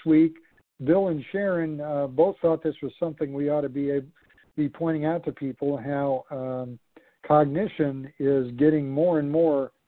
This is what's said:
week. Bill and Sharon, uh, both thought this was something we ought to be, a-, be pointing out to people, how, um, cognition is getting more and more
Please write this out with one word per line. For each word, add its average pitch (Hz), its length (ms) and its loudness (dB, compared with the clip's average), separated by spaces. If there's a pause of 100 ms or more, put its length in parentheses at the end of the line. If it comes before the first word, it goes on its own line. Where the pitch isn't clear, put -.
week. 160 300 4 (500)
Bill 185 240 4
and 151 240 -4
Sharon, 175 480 -2
uh, 147 260 -2
both 156 360 2
thought 160 200 2
this 156 200 -4
was 135 180 -8
something 151 320 -6
we 143 160 -2
ought 151 140 0
to 143 60 -4
be, 139 220 -4
a-, 143 120 -2 (540)
be 147 120 0
pointing 160 360 -4
out 165 200 -2
to 143 80 -6
people, 143 440 -4
how, 139 540 -4
um, 127 480 -8 (480)
cognition 147 920 0
is 139 340 0
getting 147 360 4
more 156 300 2
and 143 120 -2
more 147 420 2 (160)